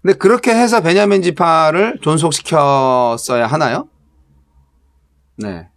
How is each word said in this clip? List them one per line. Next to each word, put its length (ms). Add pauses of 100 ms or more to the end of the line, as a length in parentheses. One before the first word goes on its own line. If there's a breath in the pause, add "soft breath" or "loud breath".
근데 140
그렇게 380
해서 260
베냐민 400
지파를 800
존속시켰어야 1500
하나요? 420 (1500)
네. 360